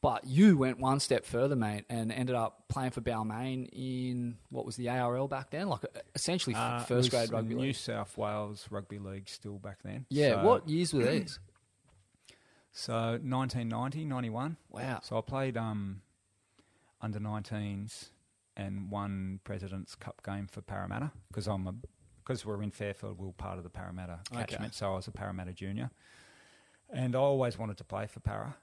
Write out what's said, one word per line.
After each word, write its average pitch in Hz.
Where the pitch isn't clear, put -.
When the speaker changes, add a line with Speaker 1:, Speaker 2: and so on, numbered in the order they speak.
Speaker 1:
But 120
you 165
went 131
one 131
step -
further, 135
mate, 104
and 113
ended 127
up -
playing 131
for 123
Balmain 117
in 127
what 127
was 117
the 123
A 123
R 123
L 135
back 135
then, 185
like, 123
uh, -
essentially 165
f-, 110
Speaker 2:
Uh, 120
it -
Speaker 1:
first 123
Speaker 2:
was 123
Speaker 1:
grade 117
rugby 113
Speaker 2:
New 127
Speaker 1:
league. 135
Speaker 2:
South 110
Wales 104
Rugby 101
League 98
still 101
back 98
then. 107
Speaker 1:
Yeah, 127
Speaker 2:
So -
Speaker 1:
what 226
years 160
were 127
these? 170
Speaker 2:
<clears throat> -
So 113
nineteen 127
ninety, 131
ninety-one. 127
Speaker 1:
Wow. 123
Speaker 2:
So 110
I 113
played, 135
um, 104
under 107
nineteens 104
and 98
one 98
President's 95
Cup -
game 101
for -
Parramatta 98
'cause 104
I'm 95
a, 92
'cause -
we're 104
in 104
Fairfield, 101
we 95
were 92
part 92
of 90
the 87
Parramatta 90
Speaker 1:
Okay. 120
Speaker 2:
catchment, 107
so 98
I -
was 92
a 110
Parramatta 92
junior. 101
And 127
I 131
always 131
wanted 107
to -
play 98
for -
Parra 107